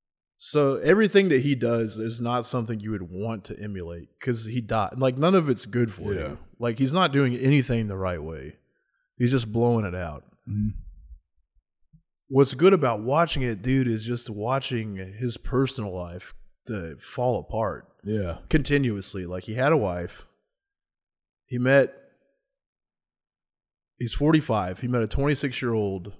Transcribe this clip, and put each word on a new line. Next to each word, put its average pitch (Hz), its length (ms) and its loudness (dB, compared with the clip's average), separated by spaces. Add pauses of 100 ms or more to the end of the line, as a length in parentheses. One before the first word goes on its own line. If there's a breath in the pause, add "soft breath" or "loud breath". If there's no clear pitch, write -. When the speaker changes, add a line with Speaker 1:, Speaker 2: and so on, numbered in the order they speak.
(360)
Speaker 1:
so 139 420 2
everything 196 520 6
that 131 120 6
he 139 140 2
does 117 440 0
is 117 220 -4
not 120 240 -2
something 117 360 -4
you 107 100 -6
would 90 180 -6
want 101 360 -8
to - 140 -12
emulate 87 500 -10 (120)
'cause 113 240 -2
he 120 160 -6
died. 107 360 -2
Like, 131 200 0
none 170 180 4
of 160 140 2
it's 117 160 -2
good 110 260 0
for 98 220 -6
Speaker 2:
Yeah. 87 60 -2 (120)
Speaker 1:
you. 73 80 -12 (200)
Like, 117 200 -2
he's 135 140 2
not 175 200 2
doing 135 220 4
anything 127 520 2
the 95 100 -6
right 90 240 -2
way. 78 360 -10 (600)
He's 123 140 2
just 117 200 0
blowing 117 340 2
it 90 100 -6
out. 82 280 -8 (260)
Speaker 2:
Mm-hmm. 104 200 -2 (1600)
Speaker 1:
What's 135 220 6
good 170 200 6
about 123 280 2
watching 143 400 2
it, 113 220 -2
dude, 127 240 2
is 110 180 -2
just 120 240 -6
watching 110 680 -4
his 104 400 -6
personal 127 560 -2
life 90 420 -10 (320)
to 85 320 -6
fall 123 400 -2
apart. 110 480 -4 (160)
Speaker 2:
Yeah. 98 340 -2 (120)
Speaker 1:
Continuously. 123 760 0
Like, 92 200 -6
he 107 100 -8
had 135 180 2
a 156 40 4
wife. 87 500 -4 (1200)
He 123 100 -6
met, 131 340 6 (2000)
he's 123 160 -6
forty-five. 120 680 2
He 123 60 -2
met 123 140 0
a 107 60 0
twenty-six-year-old 117 1120 -2